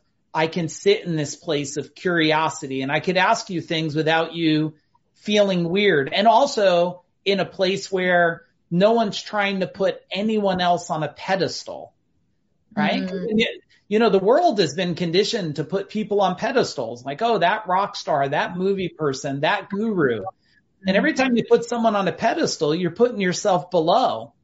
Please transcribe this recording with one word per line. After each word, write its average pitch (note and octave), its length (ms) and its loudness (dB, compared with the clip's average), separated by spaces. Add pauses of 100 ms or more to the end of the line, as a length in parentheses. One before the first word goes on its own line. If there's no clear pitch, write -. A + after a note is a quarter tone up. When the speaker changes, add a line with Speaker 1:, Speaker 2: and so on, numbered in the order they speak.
(320)
Speaker 1:
I D#3+ 140 0
can D#3+ 220 -4
sit G3+ 360 0
in E3+ 120 -4
this C#3+ 200 -4
place D3 400 -4
of C3+ 180 -8
curiosity D#3 880 0
and C#3 100 -4
I D#3 80 0
could F3 160 -2
ask G3+ 340 2
you E3+ 100 -4
things D#3+ 360 -4
without D#3+ 380 0
you D#3 400 0 (400)
feeling G3 540 0
weird." E3+ 440 2
And G3+ 160 2
also F#3+ 760 2 (220)
in F#3+ 160 2
a E3+ 40 -2
place F#3+ 460 -2
where F3 540 2 (260)
no F#3+ 220 4
one's A3+ 280 0
trying G3 400 -2
to F3+ 60 0
put F3+ 340 -4 (100)
anyone G3 500 0
else F3 300 0
on D#3 120 -4
a D3 60 -2
pedestal, A#2+ 840 -6 (840)
right? F#3+ 260 0
Speaker 2:
Mm-hmm. - 280 -6
Speaker 1:
And G#3+ 100 2
yet, A3+ 80 0 (400)
you G#3 100 2
know, A#3 120 4
the F#3+ 80 4
world B3+ 420 4
has C#3+ 140 0
been F3 200 -4
conditioned F3+ 600 -2
to D#3 80 -4
put G3 240 -6
people G#3 320 -2
on F3+ 160 2
pedestals, B2 680 -4
like, C#3 180 -8
"Oh, A3+ 160 2
that F#3+ 280 0
rock G3 300 0
star, C#3 320 0
that F3+ 280 -2
movie F#3+ 340 -2
person, C#3 500 -4
that F#3+ 300 0
guru." F3+ 520 0 (640)
And F#3+ 100 2
every D4 180 2
time C4 220 2
you A3 120 0
put A#3 200 4
someone A3+ 280 0
on G3 100 0
a E3 60 0
pedestal, A3+ 600 0
you're F3 180 -2
putting A#3 280 0
yourself F3+ 500 0
below. E3 640 0 (120)